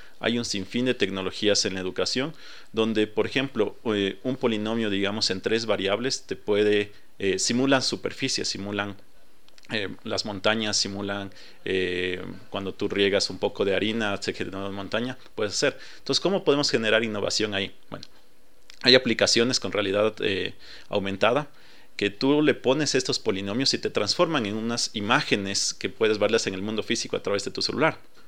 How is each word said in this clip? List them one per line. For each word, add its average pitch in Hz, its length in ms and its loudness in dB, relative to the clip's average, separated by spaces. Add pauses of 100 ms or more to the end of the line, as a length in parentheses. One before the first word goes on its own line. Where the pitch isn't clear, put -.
(200)
Hay 117 160 0
un 120 80 -2
sinfín 110 400 -2
de 127 100 2
tecnologías 98 680 2
en 95 100 0
la 92 60 -4
educación 92 540 -2 (380)
donde, 110 340 4
por 107 200 0
ejemplo, 131 500 0 (100)
eh, 101 360 0
un 131 140 -2
polinomio, 113 540 0
digamos, 101 400 0
en 95 100 -2
tres 113 260 0
variables 104 580 0
te 95 120 -6
puede, 104 560 4 (260)
eh, 95 200 2
simulan 131 440 4
superficies, - 640 -2
simulan, 101 480 -4 (760)
eh, 104 160 -2 (160)
las 104 200 -4
montañas, 107 520 0
simulan, 98 560 -4 (320)
eh, 90 580 0 (280)
cuando 98 220 -4
tú 101 160 -4
riegas 98 420 4
un 92 80 -8
poco 101 260 0
de 98 100 4
harina, 104 480 0
se 101 100 -2
genera 92 260 -6
una 98 120 -6
montaña, 110 480 -4 (160)
puedes 104 200 -2
hacer. - 220 0 (220)
Entonces, - 220 0
¿cómo 185 240 2
podemos 143 260 6
generar 113 320 4
innovación 107 500 0
ahí? 98 220 -2 (160)
Bueno, - 160 -10 (760)
hay 123 120 8
aplicaciones 120 640 4
con 95 120 -4
realidad, 101 480 2
eh, 101 340 0 (340)
aumentada 101 600 2 (480)
que 104 140 2
tú 139 320 2
le 143 120 6
pones 135 400 2
estos 127 240 0
polinomios 101 560 0
y 110 40 -2
te 107 120 -2
transforman 143 560 2
en 101 80 -2
unas 113 400 -2
imágenes 104 800 0
que - 160 -6
puedes 107 280 2
verlas 107 280 4
en 98 80 -2
el 95 80 -4
mundo 107 220 -2
físico - 320 -2
a 98 60 -2
través 101 220 0
de - 60 -4
tu - 100 -6
celular. - 380 0 (300)